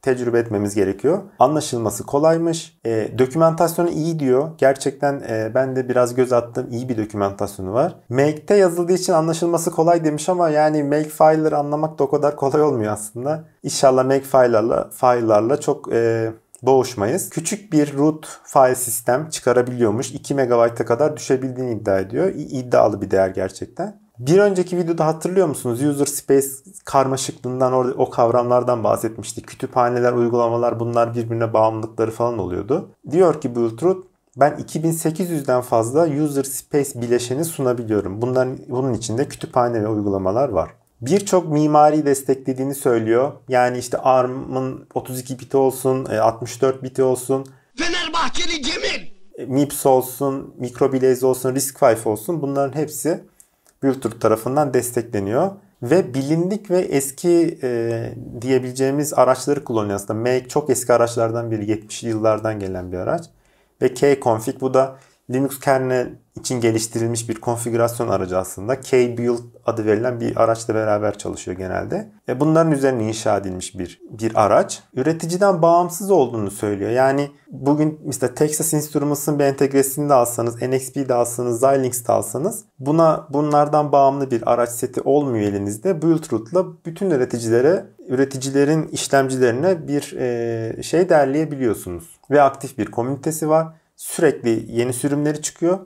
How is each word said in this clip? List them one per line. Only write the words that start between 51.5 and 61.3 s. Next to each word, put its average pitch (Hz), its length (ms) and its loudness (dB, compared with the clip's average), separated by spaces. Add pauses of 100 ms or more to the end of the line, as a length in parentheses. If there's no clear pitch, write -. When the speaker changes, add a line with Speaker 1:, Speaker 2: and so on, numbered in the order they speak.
Speaker 1:
RISC-V 123 540 2
olsun, 139 340 -4
bunların 139 360 -4
hepsi 156 460 -4 (580)
Build 131 220 0
Root 110 160 -6
tarafından 127 540 2
destekleniyor. 117 760 -2 (320)
Ve 135 320 0
bilindik 170 560 -2
ve 180 100 2
eski, 170 840 0
e, 117 520 -4 (260)
diyebileceğimiz 131 760 0
araçları 131 500 2
kullanıyor 104 320 -2
aslında. 104 240 -4
Make 127 280 0
çok 151 220 -2
eski 123 220 0
araçlardan 117 580 0